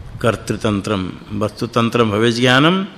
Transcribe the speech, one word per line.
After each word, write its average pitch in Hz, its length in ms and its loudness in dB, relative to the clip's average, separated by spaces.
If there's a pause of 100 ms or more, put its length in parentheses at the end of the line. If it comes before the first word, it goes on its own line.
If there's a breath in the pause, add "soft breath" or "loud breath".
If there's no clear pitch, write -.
(220)
कर्तृतंत्रम, 104 880 -2 (220)
वस्तुतंत्रम 113 800 0
भवेज 113 280 2
ज्ञानम, 143 440 4 (140)